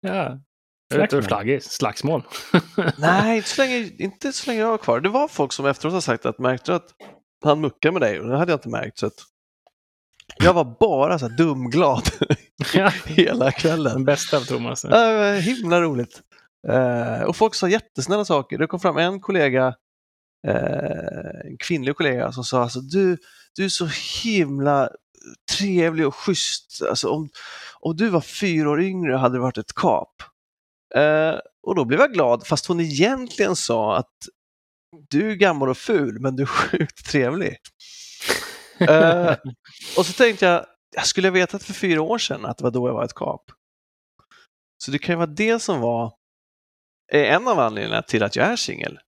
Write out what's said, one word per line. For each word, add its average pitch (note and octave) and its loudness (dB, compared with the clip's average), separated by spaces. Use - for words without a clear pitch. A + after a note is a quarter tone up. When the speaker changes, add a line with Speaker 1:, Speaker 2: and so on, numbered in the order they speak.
Speaker 1:
Ja. F#3 -4
Jag C3+ 2
vet D3+ 2
inte, C#3 2
Speaker 2:
Slagsmål. - -
Speaker 1:
slaggis. G#2+ -2
Slagsmål. C3+ -2
<laughs> - -4
Speaker 3:
Nej, F#3+ 4
inte G#3+ -4
så - 0
länge, B3 -2
inte G3+ -6
så - -8
länge A3+ -2
jag A3+ 0
var A3 0
kvar. A#2+ 0
Det E3+ -2
var C4+ 0
folk C#3+ -2
som C#3 -2
efteråt C#3 0
har F#3 0
sagt A#2+ -2
att, A#2 -4
märkte B2+ -2
du F3 2
att - -8
han D3+ 4
muckade D#3 0
med F3+ 0
dig? G#2 0
Och A2+ -8
det B2+ -2
hade E3+ 0
jag D3+ 2
inte C3+ -8
märkt, A2 -8
så G#2 -4
att G#2+ -4
jag F3 6
var C3 0
bara E3+ 2
så B2+ -4
här A2+ -10
dumglad C3+ 2
<laughs> - -8
Speaker 1:
Ja. F#3+ 4
Speaker 3:
hela C3+ 4
kvällen. D#3 0
Speaker 1:
Den C3 -2
bästa C#3+ 0
av C#3 2
Thomas. B2 -6
Speaker 3:
Ja, - -2
det A3+ 6
var G3+ 2
himla F3+ 0
roligt. C#3 -2
Eh, A#2+ 0
och A2 -2
folk A3 2
sa F#3 -2
jättesnälla G3+ -2
saker. D3 -2
Det D#3 0
kom F3 -6
fram E3+ 0
en F3+ 0
kollega, C3 2
eh, - -4
en C3 -16
kvinnlig D3 -4
kollega, B2 -2
som B2 -10
sa B2+ 0
alltså, A#2+ -4
"Du, F3 0
du F#3+ -2
är F#3+ -2
så F3 -4
himla C#3+ 2
trevlig E3 2
och C#3+ -2
schysst. - -4
Alltså, - -2
om, D3+ -4
om D#3+ -4
du A3 2
var F3 2
fyra D#3 0
år D3+ 2
yngre F3+ 0
hade B2+ 2
det B2 -2
varit B2 -2
ett - -10
kap." - 0
Eh, D3+ 2
och F#3+ -2
då E3 0
blev C3+ 0
jag C#4 4
glad, B2 2
fast - -2
hon E3+ 0
egentligen G3 0
sa G#2+ 0
att, - -4
"Du F#3+ 0
är G#3+ -4
gammal E3+ 2
och B2+ -2
ful, C3+ 0
men C3 -2
du C3+ -2
är C#3 0
sjukt - -2
trevlig." C#3 0
Eh, E3 6
Speaker 1:
<laughs> - -8
Speaker 3:
och F3+ 2
så F3 -6
tänkte A3 4
jag, F3 4
jag - -2
skulle F#3+ 2
ha F#3 2
vetat F3+ 2
för - -12
fyra E3+ 0
år G#3+ -2
sedan A#2+ -6
att - -8
det C#3+ -10
var B2+ 2
då B2 -2
jag B2 -2
var A2+ -2
ett A#2+ -10
kap. - -8
Så C3+ -8
det C#3+ -2
kan - -2
ju E3+ 0
vara E3+ 0
det G#3+ 0
som F3+ -2
var, A#2 0
är C#3+ 6
en F3 2
av G#3 2
anledningarna G#2+ 0
till A2 0
att G2+ -2
jag B2 2
är A#3 0
singel. - -8